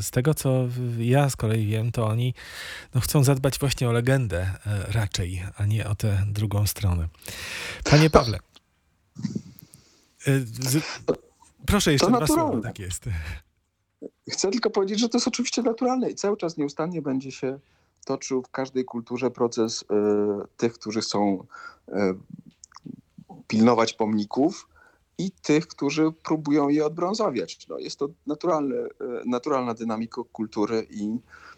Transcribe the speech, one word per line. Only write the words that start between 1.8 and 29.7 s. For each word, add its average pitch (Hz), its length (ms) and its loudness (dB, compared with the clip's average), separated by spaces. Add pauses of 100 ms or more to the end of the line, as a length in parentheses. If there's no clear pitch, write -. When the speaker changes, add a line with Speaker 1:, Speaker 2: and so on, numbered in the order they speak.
Speaker 1:
to 113 140 0
oni, 120 280 0 (600)
no, 127 60 2
chcą 143 240 4
zadbać 135 340 2
właśnie 131 300 0
o 117 40 2
legendę, 117 580 2 (160)
e, 101 260 -2
raczej, 92 500 -2 (140)
a 104 100 0
nie 107 220 0
o 104 60 -2
tę 98 340 2
drugą 104 380 0
stronę. 87 420 0 (840)
Panie 151 200 8
Speaker 2:
To - 80 8
Speaker 1:
Pawle, 113 200 2 (1900)
e, 135 140 4
z-, 127 420 -2 (840)
proszę 190 260 4
jeszcze 143 140 4
Speaker 2:
to 240 100 6
Speaker 1:
dwa 233 100 2
słowa, 330 160 4
Speaker 2:
naturalne. 147 260 0
Speaker 1:
tak - 100 -8
jest. 95 260 -8 (1300)
Speaker 2:
Chcę - 200 -2
tylko 226 200 0
powiedzieć, 202 300 0
że 233 80 2
to 240 100 0
jest 240 100 -2
oczywiście - 340 -2
naturalne 247 480 0
i - 40 -6
cały 196 220 0
czas 165 200 -4
nieustannie 156 460 -4
będzie 135 300 -4
się 135 260 -6 (460)
toczył 135 380 -2
w - 80 -20
każdej 131 340 -4
kulturze 120 460 -4
proces, 117 600 0
e, 101 40 2 (640)
tych, 117 160 0
którzy 110 280 -6
chcą, 101 440 0 (440)
e, 95 260 0 (1300)
pilnować 113 440 6
pomników 110 760 0 (500)
i 185 120 -4
tych, 156 360 0
którzy 156 460 0 (100)
próbują 147 460 2
je 151 180 2
odbrązawiać. 170 840 -4
No, 71 100 -8
jest 151 200 -10
to 143 100 -2 (180)
naturalne, 147 500 0
e, 120 120 -4 (380)
naturalna 123 480 0